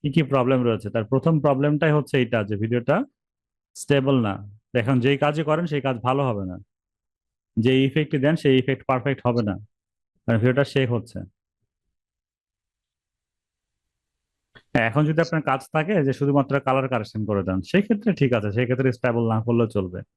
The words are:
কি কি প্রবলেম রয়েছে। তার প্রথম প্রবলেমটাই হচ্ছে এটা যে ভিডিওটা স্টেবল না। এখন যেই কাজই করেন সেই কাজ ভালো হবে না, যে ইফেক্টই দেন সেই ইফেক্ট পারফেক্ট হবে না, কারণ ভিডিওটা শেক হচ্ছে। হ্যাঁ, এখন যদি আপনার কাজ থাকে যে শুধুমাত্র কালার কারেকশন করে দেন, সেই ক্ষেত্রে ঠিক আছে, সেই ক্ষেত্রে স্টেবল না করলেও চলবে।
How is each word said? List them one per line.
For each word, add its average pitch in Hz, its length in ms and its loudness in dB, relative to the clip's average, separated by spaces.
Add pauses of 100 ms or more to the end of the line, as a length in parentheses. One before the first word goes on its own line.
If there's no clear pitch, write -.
কি 147 100 -4
কি 160 120 2
প্রবলেম 131 400 2
রয়েছে। 107 260 -2
তার 110 140 -2
প্রথম 135 360 0
প্রবলেমটাই 147 520 2
হচ্ছে 147 300 0
এটা 113 220 0
যে 104 120 -4
ভিডিওটা 120 480 0 (720)
স্টেবল 139 460 2
না। 104 120 -2 (400)
এখন 123 260 2
যেই 135 180 2
কাজই 151 260 0
করেন 156 220 0
সেই 147 160 -4
কাজ 131 200 -2
ভালো 131 280 0
হবে 101 160 -4
না, 90 120 -10 (1000)
যে 117 140 4 (140)
ইফেক্টই 143 340 -2
দেন 147 160 2
সেই 135 240 4
ইফেক্ট 127 280 -4
পারফেক্ট 131 400 -2
হবে 120 160 0
না, 101 120 -2 (680)
কারণ 117 140 2
ভিডিওটা 127 240 2
শেক 131 280 0
হচ্ছে। - 280 -6 (3500)
হ্যাঁ, 117 160 2
এখন 147 160 2
যদি 160 160 0
আপনার 160 200 -2
কাজ 135 200 -2 (120)
থাকে 156 320 0
যে 135 80 0
শুধুমাত্র 139 460 0
কালার 131 300 0
কারেকশন 107 360 -4
করে 101 180 0
দেন, 92 180 -2
সেই 180 200 2
ক্ষেত্রে 208 320 -2
ঠিক 123 200 2
আছে, 104 180 0
সেই 120 140 0
ক্ষেত্রে 127 260 0
স্টেবল 117 380 0
না 113 120 0
করলেও 117 260 2
চলবে। 92 340 -6 (160)